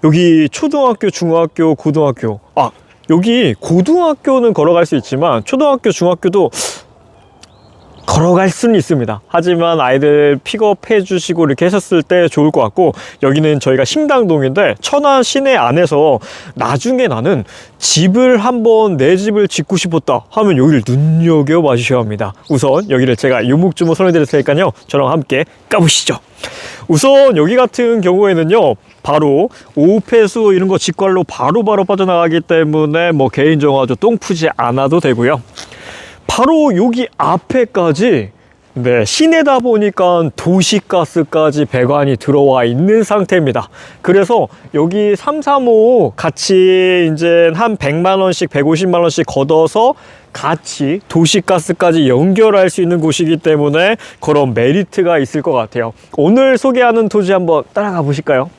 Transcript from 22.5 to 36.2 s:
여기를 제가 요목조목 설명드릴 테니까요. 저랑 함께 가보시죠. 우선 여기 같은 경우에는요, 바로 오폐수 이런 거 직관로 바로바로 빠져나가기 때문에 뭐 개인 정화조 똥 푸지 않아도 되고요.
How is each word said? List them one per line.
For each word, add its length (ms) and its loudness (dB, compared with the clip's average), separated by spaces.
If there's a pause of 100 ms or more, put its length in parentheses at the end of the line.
여기를 280 0
제가 320 0
요목조목 480 0
설명드릴 280 2
테니까요. 460 0 (160)
저랑 240 -2
함께 320 -2 (240)
가보시죠. 500 0 (680)
우선 480 4
여기 220 2
같은 420 0
경우에는요, 760 2 (280)
바로 460 0 (260)
오폐수 800 2
이런 160 0
거 80 0
직관로 480 -2
바로바로 580 0
빠져나가기 560 0
때문에 720 0
뭐 160 2
개인 320 2
정화조 360 0
똥 220 0
푸지 380 -4
않아도 460 0
되고요. 400 0 (880)